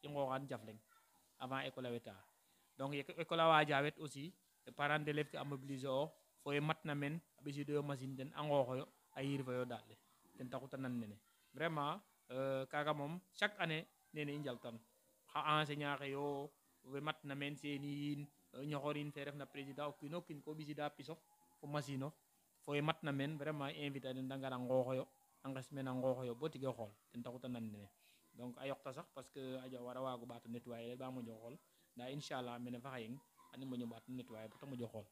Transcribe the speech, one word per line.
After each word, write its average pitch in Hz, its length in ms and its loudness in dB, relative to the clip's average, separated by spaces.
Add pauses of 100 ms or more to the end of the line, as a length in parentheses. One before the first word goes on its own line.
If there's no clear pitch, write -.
I 147 60 -8
nqooxan 139 400 2
jaf 120 160 -4
leŋ 110 140 -12 (600)
avant 135 200 0
école 135 260 -4
a 123 40 -2
weta. 117 240 -4 (640)
Donc, 139 180 -2
ye 139 100 -2 (140)
école 165 220 2
a 165 80 10
waaja 147 340 10
wet 147 160 2
aussi, 151 360 -8 (420)
parents 143 220 4
d'élèves 151 320 2
ke - 60 -6
a 143 80 -2
mobiliser 139 420 -4
oox, 139 240 4 (320)
fo 143 100 0
ye 143 80 6
matna 151 340 2
meen, 143 260 0 (180)
a - 40 -20
ɓisiidooyo 143 400 0
machine 135 340 -2
den, 131 180 -6
a 147 80 -4
nqooxoyo, 139 460 4 (260)
a 135 80 -2
yiirfoyo 127 420 0
daaƭ 120 240 -4
le. 104 80 -16 (400)
Ten 127 120 -6
taxu 131 200 -4
ta 139 80 -8
nan 127 220 0
nene. 104 180 -4 (380)
Vraiment, 156 460 2 (300)
euh, 135 360 2
kaaga 147 260 2
moom, 151 280 0 (140)
chaque 208 260 2
année, 165 260 2 (260)
nene 147 180 -2
i 147 80 -2
njaltan. 120 400 -4 (540)
Xa 151 280 6
enseignant 147 380 2
xe 139 120 -4
yo, 143 400 0 (340)
we 135 160 -4
matna 147 340 -2
meen 143 220 -2
seeni 143 300 -2
yiin, 143 400 0 (280)
euh, 131 100 -8
ñoxorin 147 480 0
fe 143 120 -6
refna 143 220 -6
président, 139 420 -6
o 143 40 -4
kiin 147 220 -8
o 175 80 -2
kiin 147 200 -10
ko 151 120 -6
ɓisiida 147 360 -2
pisof, 147 280 -10 (420)
fo 147 60 -10
machine 139 360 0
of, 147 120 -2 (500)
fo 143 100 0
ye 143 60 6
matna 151 320 2
meen, 139 260 2
vraiment, 143 320 0
i 151 160 -2
inviter 135 240 -2
a 127 40 0
den 131 140 -2
da 135 80 -2
ngar 131 160 -2
a 127 60 -2
nqooxoyo, 127 480 6 (380)
a 135 40 -2
nges 131 240 -4
meen 135 160 -2
a 127 40 0
nqooxoyo, 127 420 4
bo 143 140 -2
tige 135 180 -2
xool, 117 240 0 (220)
ten 120 100 -6
taxu 123 180 -6
ta 131 80 -6
nan 113 220 -2
nene. 104 180 -10 (500)
Donc, 120 200 -8
a 135 100 -4
yoqta 135 240 -4
sax, 151 220 -10
parce 127 160 -12
que 131 260 -6
a 131 120 -8
jaw 127 140 -8
wara 123 180 -6
waago 127 240 -4
ɓaat 120 220 -12
o - 20 -12
nettoyer, 117 480 -6
ba 131 140 -6
moƴo 117 300 -6
xool, 120 180 -12 (380)
ndaa, 123 140 -6
inchallah, 127 500 -2
mene 123 180 -4
fa 131 120 -8
xaye, 123 280 -6 (320)
xan 131 120 -10
i 135 40 -6
moƴo 123 220 -2
ɓaat 113 200 -10
o 127 40 -8
nettoyer, 117 360 -8
ba - 120 -14
ta 143 60 -10
moƴo 123 200 -4
xool. 107 260 -8